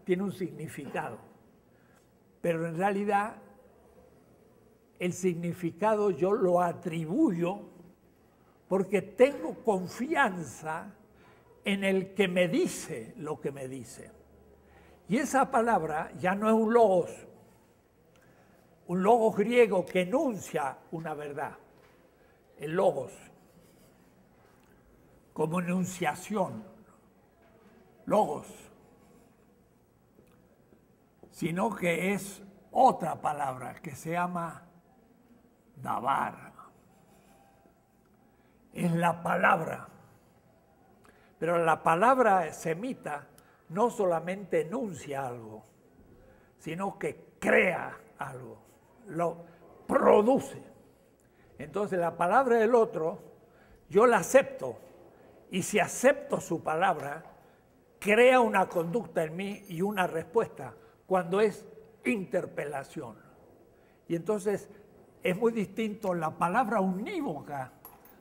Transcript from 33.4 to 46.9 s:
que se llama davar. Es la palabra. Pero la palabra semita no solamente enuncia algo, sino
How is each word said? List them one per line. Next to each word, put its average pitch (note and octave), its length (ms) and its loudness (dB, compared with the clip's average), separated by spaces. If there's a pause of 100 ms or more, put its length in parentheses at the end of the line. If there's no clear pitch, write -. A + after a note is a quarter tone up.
que C#3 140 -12
se D#3+ 160 -8
llama F3 500 -4 (1120)
davar. B2 800 -4 (2250)
Es E3+ 220 -2
la E3+ 280 0
palabra. F3 640 0 (1500)
Pero E3+ 240 2
la D#3+ 200 4
palabra F#3+ 720 4
semita D#3+ 760 -6 (420)
no G#3 200 0
solamente F3+ 720 0
enuncia D3+ 680 -6
algo, A2 380 -14 (920)
sino F#3 380 -8